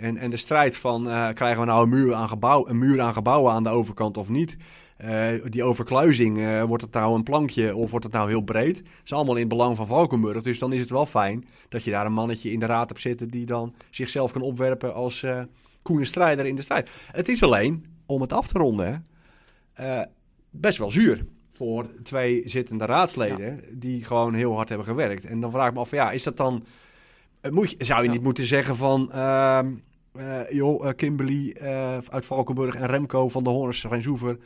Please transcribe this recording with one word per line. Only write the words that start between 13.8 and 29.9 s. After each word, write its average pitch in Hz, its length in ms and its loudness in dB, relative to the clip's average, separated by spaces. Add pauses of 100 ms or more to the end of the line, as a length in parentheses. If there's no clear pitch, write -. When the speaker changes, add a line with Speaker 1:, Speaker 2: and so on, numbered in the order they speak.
Speaker 1:
zichzelf 131 420 -4
kan 131 100 -6
opwerpen 127 520 -2
als, 123 280 -6
eh, 127 180 -4 (420)
koene 151 220 0
strijder 147 420 2
in 135 100 -2
de 135 60 -6
strijd. - 280 -4 (220)
Het - 160 -4
is 247 140 0
alleen, 135 420 4 (220)
om 139 140 -2
het 127 120 -4
af 247 140 0
te 190 120 -2
ronden, 120 460 0 (680)
hè, 131 280 -6
eh, 95 60 -6 (440)
best 160 280 -2
wel 104 120 -4
zuur 190 340 4 (280)
voor 117 340 -6 (160)
twee 123 420 0
zittende 113 400 -6
raadsleden 107 680 0
Speaker 2:
Ja. - 60 -16 (120)
Speaker 1:
die 123 320 -8
gewoon 117 300 2
heel 117 220 0
hard 110 120 -2
hebben 104 180 -6
gewerkt. 110 380 -4
En 117 160 -8
dan 117 100 -6
vraag 127 180 0
ik 120 60 -2
me 123 60 -6
af, 123 100 -8
ja, 135 200 0
is 127 120 -4
dat 131 140 -6
dan, 127 280 -2 (760)
eh, 139 100 -8
moet 180 200 2
je, - 140 -8
zou 117 160 4
je 120 60 4
Speaker 2:
Ja. 120 60 2
Speaker 1:
niet 120 100 -2
moeten 127 240 0
zeggen 135 300 2
van, 135 360 2
ehm, 131 580 2 (420)